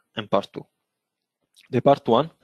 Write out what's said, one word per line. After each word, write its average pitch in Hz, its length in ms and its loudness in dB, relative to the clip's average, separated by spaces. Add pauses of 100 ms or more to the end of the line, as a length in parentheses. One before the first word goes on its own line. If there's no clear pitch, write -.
(160)
and 104 120 -10
part 98 240 -2
two. - 120 -16 (1080)
The 123 100 -2
part 139 280 2
one, 131 220 2 (140)